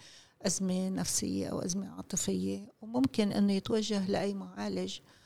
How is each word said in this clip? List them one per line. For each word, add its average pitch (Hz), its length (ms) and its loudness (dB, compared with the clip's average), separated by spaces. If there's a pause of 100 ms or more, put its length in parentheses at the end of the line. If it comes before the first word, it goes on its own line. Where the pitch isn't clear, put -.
(420)
أزمة 185 480 0
نفسية - 580 0
أو - 120 -2
أزمة 101 300 -4
عاطفية، 98 840 -2 (100)
وممكن 226 500 2
إنه 202 220 4
يتوجه 202 540 2
لأي 202 260 2
معالج، 190 680 -6 (260)